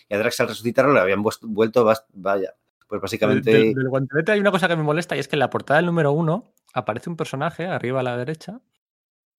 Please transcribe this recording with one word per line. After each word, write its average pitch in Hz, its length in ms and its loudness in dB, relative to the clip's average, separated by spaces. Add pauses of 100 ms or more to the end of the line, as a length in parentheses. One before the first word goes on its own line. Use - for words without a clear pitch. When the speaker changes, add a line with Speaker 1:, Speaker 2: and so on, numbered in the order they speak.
Speaker 1:
y 101 60 -4
a 101 40 2
Drax 117 240 -2
al 113 60 0
resucitarlo 117 440 0
le 120 80 6
habían 95 240 2
vuest-, - 180 -4
vuelto 110 420 2
bast-, 110 280 2
vaya, 95 420 -2 (320)
pues - 40 -20
Speaker 2:
Del, 104 100 -6
Speaker 1:
básicamente 107 500 0
Speaker 2:
del, 110 240 6
del 131 140 -2
guantelete 135 420 -2
hay 208 80 2
una 202 140 2
cosa 185 160 2
que 170 80 0
me 156 80 -2
molesta 156 320 -2
y - 20 -4
es 139 80 -4
que - 80 -8
en 147 60 2
la 120 100 2
portada 135 280 0
del 170 80 2
número 165 260 2
uno 165 420 -2 (180)
aparece 120 380 -6
un 170 60 -8
personaje 160 500 -6
arriba 127 320 -4
a 127 60 -2
la 123 120 -4
derecha 160 440 -10 (800)